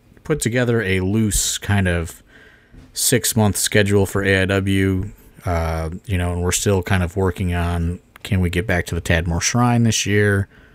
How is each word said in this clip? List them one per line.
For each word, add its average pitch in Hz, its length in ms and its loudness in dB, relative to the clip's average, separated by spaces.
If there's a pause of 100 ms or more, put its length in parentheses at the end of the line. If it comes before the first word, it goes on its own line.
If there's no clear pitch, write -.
(240)
put 151 160 -2
together 117 400 0
a 95 200 0
loose 104 580 0
kind 98 300 0
of 85 340 -4 (680)
six-month 107 640 0
schedule 101 500 2
for 98 160 -2
A 98 200 2
I - 20 0
W, 98 640 0 (340)
uh, 82 460 -2 (160)
you 95 100 -2
know, 87 160 -2
and 87 100 -4
we're 87 100 0
still 98 280 0
kind 92 220 0
of 85 140 -4
working 92 380 0
on, 87 440 -2 (240)
can 95 180 -2
we 87 80 2
get 87 160 -2
back 87 220 -2
to - 80 -6
the 85 60 -2
Tadmor 85 420 0
Shrine 120 400 2
this 110 240 0
year? 101 420 2 (260)